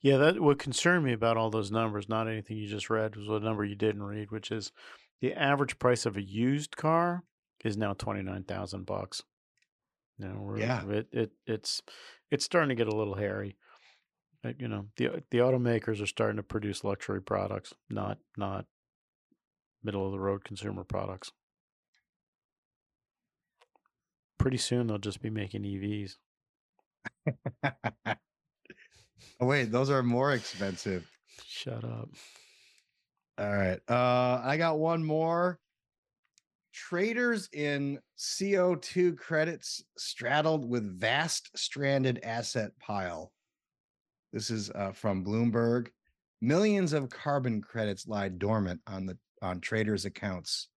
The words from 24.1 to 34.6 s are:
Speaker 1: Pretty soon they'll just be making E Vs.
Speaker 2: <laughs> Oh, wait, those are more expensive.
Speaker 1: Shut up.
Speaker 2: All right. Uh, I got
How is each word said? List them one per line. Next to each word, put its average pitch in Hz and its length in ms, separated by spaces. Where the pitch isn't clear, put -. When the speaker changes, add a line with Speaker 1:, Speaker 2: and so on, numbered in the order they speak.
Speaker 1:
Pretty 131 200
soon 123 300
they'll 107 100
just 101 240
be 117 80
making 104 340
E 101 140
Vs. 101 400
Speaker 2:
<laughs> 117 540
Oh, 127 80
wait, 131 240
those 131 180
are 135 140
more 123 300
expensive. 95 760
Speaker 1:
Shut 113 380
up. 113 240
Speaker 2:
All 104 140
right. 98 280
Uh, 123 540
I 139 140
got 160 220